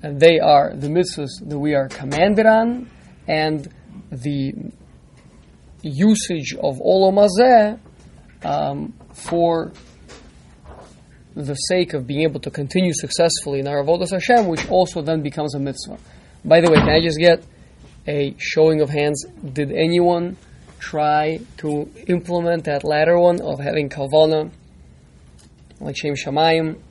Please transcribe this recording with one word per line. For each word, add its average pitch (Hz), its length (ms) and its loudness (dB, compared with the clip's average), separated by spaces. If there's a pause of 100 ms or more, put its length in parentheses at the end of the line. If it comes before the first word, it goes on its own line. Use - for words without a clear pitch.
and 143 200 -4
they 165 180 6
are 151 340 4
the 143 140 -8
mitzvahs 156 440 -2 (180)
that 147 100 -6
we 147 160 -2
are 135 140 -2
commanded 180 560 0
on 233 440 2 (380)
and 156 400 -4 (420)
the 139 440 -6 (1300)
usage 170 800 -2
of 135 160 -2
Olam 190 480 4
Hazeh, 220 500 4 (680)
um, 147 480 -6 (200)
for 170 600 -2 (1600)
the 143 200 -8
sake 175 380 -4
of 135 120 -6
being 139 160 -4
able 147 180 -2
to - 120 -12
continue 175 420 -2
successfully 147 680 -2
in 135 80 -6
our 143 160 -2
Avodas 170 280 -2
Hashem, 214 360 2
which 160 220 -4
also 175 320 0
then 156 220 -2
becomes 147 320 -6
a 143 40 -6
mitzvah. - 380 -8 (480)
By 165 160 8
the 170 100 8
way, 156 60 8
can 160 120 4
I 156 120 4
just 165 160 -2
get 165 260 6 (640)
a 147 300 -4
showing 156 440 2
of 139 100 0
hands? 147 340 -2 (260)
Did 139 200 -4
anyone 175 680 0 (420)
try 151 600 -2 (180)
to 151 320 -6 (180)
implement 170 580 -2
that 143 180 -4
latter 156 340 2
one 175 240 4
of 151 180 -6
having 143 300 -4
kavana, 156 640 2 (1300)
like 143 180 -10
Shem 147 160 -6
Shamayim 160 640 -2 (140)